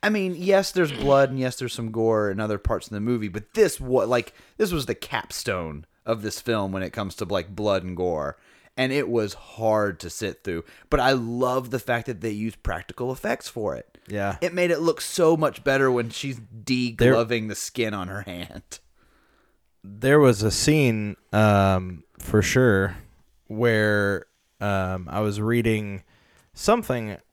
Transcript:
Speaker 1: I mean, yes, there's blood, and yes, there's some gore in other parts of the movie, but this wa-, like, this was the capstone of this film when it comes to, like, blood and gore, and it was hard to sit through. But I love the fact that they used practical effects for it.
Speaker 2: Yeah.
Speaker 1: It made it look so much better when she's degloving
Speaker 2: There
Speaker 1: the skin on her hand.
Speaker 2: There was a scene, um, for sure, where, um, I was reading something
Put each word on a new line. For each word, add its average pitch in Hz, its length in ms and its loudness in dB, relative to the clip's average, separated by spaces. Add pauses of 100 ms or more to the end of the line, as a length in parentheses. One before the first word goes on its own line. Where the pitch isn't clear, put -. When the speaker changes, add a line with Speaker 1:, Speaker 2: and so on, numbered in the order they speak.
Speaker 1:
I 208 80 2
mean, 190 260 -2
yes, 190 360 2
there's 165 200 0
blood, 139 380 4
and 131 100 -6
yes, 127 160 -2
there's 123 160 -8
some 113 180 -8
gore 110 400 2
in 95 80 -4
other 107 200 -2
parts - 280 -2
of - 60 -14
the 104 80 -6
movie, 110 280 -2
but 107 260 -12
this 208 260 4
wa-, 127 240 2
like, 120 300 0 (240)
this 202 120 2
was 156 140 -2
the 117 100 -4
capstone 85 920 -6 (180)
of 113 160 -2
this 104 220 -8
film 104 300 0
when 95 100 -4
it 90 100 -6
comes 101 220 -6
to, 110 100 -6
like, 90 320 -6
blood 101 260 0
and 90 140 -8
gore, 80 400 -2 (400)
and 131 160 0
it 139 160 0
was 107 240 0
hard 107 680 -2
to 87 100 -10
sit - 340 -8
through. 85 180 -4 (280)
But 143 100 2
I 131 120 4
love 123 580 -2
the 123 80 -4
fact 117 300 -2
that 110 120 -8
they 110 120 -4
used 107 300 -6
practical 104 500 -6
effects 220 360 -6
for 104 280 -4
it. - 200 -16 (100)
Speaker 2:
Yeah. 101 360 -4
Speaker 1:
It 170 100 -2
made 175 180 0
it 156 100 0
look 160 200 0
so 165 380 4
much 151 260 -2
better 135 260 4
when 120 200 0
she's 131 280 -8
degloving 113 600 -2
Speaker 2:
There 117 500 4
Speaker 1:
the 104 60 -6
skin 110 400 -4
on 92 140 -6
her 95 120 -8
hand. - 600 -14 (1000)
Speaker 2:
There 117 380 4
was 120 220 6
a 107 80 2
scene, 113 680 2 (160)
um, 98 720 4 (140)
for - 240 2
sure, 95 560 4 (480)
where, 107 800 0 (340)
um, 92 500 -4
I 98 100 -4
was 104 200 -2
reading 107 600 0 (500)
something 123 640 0 (160)